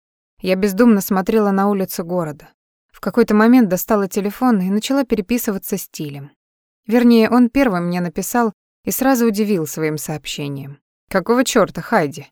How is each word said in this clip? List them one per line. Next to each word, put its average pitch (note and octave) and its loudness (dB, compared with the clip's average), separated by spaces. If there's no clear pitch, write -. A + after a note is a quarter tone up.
Я F#3 0
бездумно G3+ 4
смотрела G3+ 0
на G3 0
улицы F#3+ -4
города. E3 -8
В - -20
какой-то A3 2
момент A3+ 6
достала G3 -2
телефон G#3 -2
и F#3 -2
начала C4+ -2
переписываться G#3 -4
с - -10
Тилем. C#3+ -14
Вернее, A#3 6
он A#3+ 4
первым G3 0
мне F3 -4
написал G3+ -2
и - -4
сразу A#3+ 0
удивил G3+ 0
своим D#3 -4
сообщением. C#3+ -10
«Какого A#3 0
черта, F3+ 0
Хайди? D3+ -2